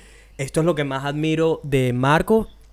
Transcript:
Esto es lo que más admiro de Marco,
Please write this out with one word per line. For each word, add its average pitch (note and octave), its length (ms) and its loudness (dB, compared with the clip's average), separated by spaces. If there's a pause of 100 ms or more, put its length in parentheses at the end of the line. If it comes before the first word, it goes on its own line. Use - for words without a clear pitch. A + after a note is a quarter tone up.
(380)
Esto C3+ 220 -4
es D#3+ 60 2
lo E3+ 100 2
que D3 80 -2
más C3+ 220 -4
admiro D#3 580 0
de C3 300 0
Marco, D#3+ 560 2 (240)